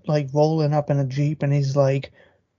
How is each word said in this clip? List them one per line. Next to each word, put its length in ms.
like, 260
rolling 400
up 160
in 80
a 80
Jeep, 380
and 100
he's 220
like, 360